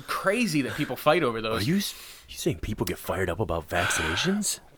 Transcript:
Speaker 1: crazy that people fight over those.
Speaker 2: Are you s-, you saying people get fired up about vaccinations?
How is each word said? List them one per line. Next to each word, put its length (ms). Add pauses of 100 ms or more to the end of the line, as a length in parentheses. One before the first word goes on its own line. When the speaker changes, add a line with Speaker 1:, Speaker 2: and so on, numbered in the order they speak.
Speaker 1:
crazy 560
that 120
people 220
fight 260
over 200
those. 200
Speaker 2:
Are 20
you 140
s-, 160 (340)
you 80
saying 220
people 280
get 120
fired 300
up 120
about 280
vaccinations? 920 (180)